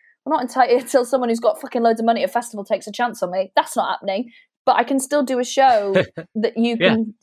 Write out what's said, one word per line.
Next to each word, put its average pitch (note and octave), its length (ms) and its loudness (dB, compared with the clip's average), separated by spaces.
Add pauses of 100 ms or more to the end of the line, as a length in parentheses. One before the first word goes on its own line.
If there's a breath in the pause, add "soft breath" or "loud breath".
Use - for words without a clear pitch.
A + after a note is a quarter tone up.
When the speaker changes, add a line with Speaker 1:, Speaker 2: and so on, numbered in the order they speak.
(260 soft breath)
Speaker 1:
"We're D4 80 -2
not D4 80 0
entitled B3 400 2
<laughs> - 0 -
until B3 240 0
someone B3 240 -2
who's A#3 100 0
got A#3 220 0
fucking B3 200 -6
loads A3+ 200 2
of A3+ 40 -2
money A3+ 180 2
at - 60 -2
a - 40 -8
festival G#3+ 320 -6
takes G#3 220 -4
a G#3 40 -14
chance A#3+ 320 -4
on F3+ 80 -6
me. F#3+ 240 -4
That's - 220 0
not G3 120 -2
happening." G3 420 -6 (340 loud breath)
But B3 100 4
I B3+ 80 2
can C4+ 160 0
still D4 240 0
do B3+ 160 -2
a B3 60 -2
show A3+ 480 2
Speaker 2:
<laughs> - 420 -2
Speaker 1:
that A3+ 220 -2
you A#3 200 0
Speaker 2:
Yeah. - 120 4
Speaker 1:
can, A3 320 0